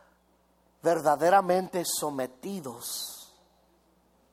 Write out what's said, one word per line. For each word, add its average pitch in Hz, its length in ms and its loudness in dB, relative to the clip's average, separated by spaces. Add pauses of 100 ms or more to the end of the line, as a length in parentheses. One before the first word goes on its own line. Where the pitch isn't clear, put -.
(840)
verdaderamente 170 1040 2
sometidos 139 1500 -8 (1000)